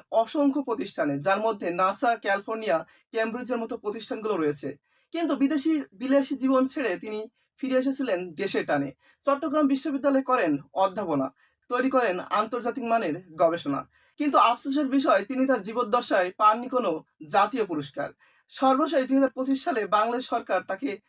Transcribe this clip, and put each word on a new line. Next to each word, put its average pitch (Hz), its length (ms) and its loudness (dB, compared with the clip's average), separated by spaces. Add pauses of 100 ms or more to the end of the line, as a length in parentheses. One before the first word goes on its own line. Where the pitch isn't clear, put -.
(120)
অসংখ্য 269 520 2
প্রতিষ্ঠানে, 180 560 -4
যার 190 200 2
মধ্যে 214 300 -2
নাসা, 196 460 0
ক্যালিফোর্নিয়া, 220 680 -2 (260)
ক্যামব্রিজের 226 460 -2
মতো 226 200 -6
প্রতিষ্ঠানগুলো 214 600 -6
রয়েছে। 147 400 -4 (340)
কিন্তু 320 240 -2
বিদেশি 277 480 2 (100)
বিলাসী 269 420 2
জীবন 262 320 2
ছেড়ে 233 300 -2
তিনি 214 300 -8 (300)
ফিরে 262 220 0
এসেছিলেন 233 540 -2
দেশের 185 320 -2
টানে। 143 260 0 (300)
চট্টগ্রাম 285 460 2
বিশ্ববিদ্যালয়ে 277 560 0
করেন 190 340 2 (160)
অধ্যাপনা, 180 600 0 (360)
তৈরি 254 200 0
করেন 240 300 2
আন্তর্জাতিক 226 640 -2
মানের 185 520 -2
গবেষণা। 165 520 0 (300)
কিন্তু 294 200 2
আফসোসের 269 500 2
বিষয়, 269 380 2
তিনি 262 220 -2
তার 247 140 2
জীবদ্দশায় 214 760 0
পাননি 226 320 4
কোনো 208 340 -2 (260)
জাতীয় 214 360 2
পুরস্কার। 151 440 -6 (400)
সর্বশেষ 269 580 2
দুই 262 100 2
হাজার 269 120 4
পঁচিশ 269 340 -2
সালে 233 240 -2
বাংলাদেশ 233 380 0
সরকার - 360 -2
তাকে 202 480 -6